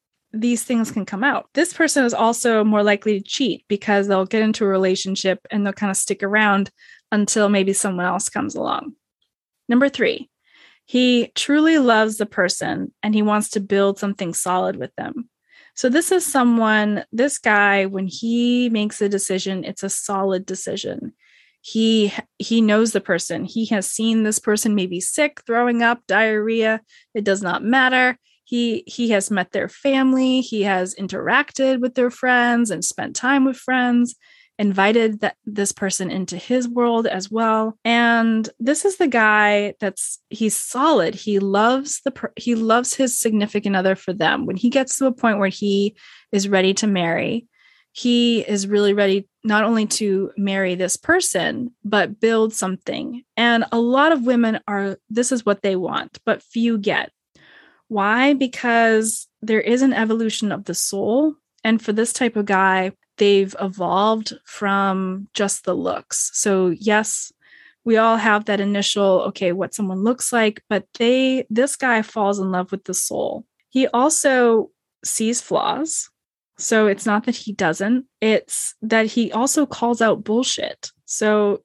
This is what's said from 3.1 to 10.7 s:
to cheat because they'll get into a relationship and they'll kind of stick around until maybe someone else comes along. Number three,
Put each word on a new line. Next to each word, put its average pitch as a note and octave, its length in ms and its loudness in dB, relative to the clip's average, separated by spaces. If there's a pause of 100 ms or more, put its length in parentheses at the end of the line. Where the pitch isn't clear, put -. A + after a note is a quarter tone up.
to G3+ 60 -8
cheat - 420 -4
because G3+ 420 0
they'll F#3+ 180 2
get G#3+ 160 0
into G#3+ 220 0
a G3 40 2
relationship F#3+ 720 0 (100)
and G#3 140 -2
they'll G3 80 -2
kind G3+ 180 -4
of G3 60 -2
stick - 260 -4
around G3+ 480 2 (400)
until G#3 380 2
maybe G3 240 2
someone F#3 340 -2
else F3+ 220 -4
comes - 260 -6
along. - 380 -6 (760)
Number B3+ 200 4
three, - 420 -2 (560)